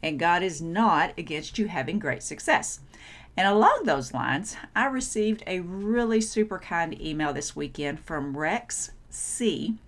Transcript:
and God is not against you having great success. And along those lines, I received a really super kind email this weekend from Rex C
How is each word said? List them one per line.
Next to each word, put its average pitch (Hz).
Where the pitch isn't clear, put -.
and 277
God 175
is 165
not 175
against 156
you 208
having 165
great 147
success. -
And 185
along 226
those 139
lines, 131
I 233
received 220
a 185
really 220
super 214
kind 170
email 151
this 143
weekend 147
from 143
Rex -
C -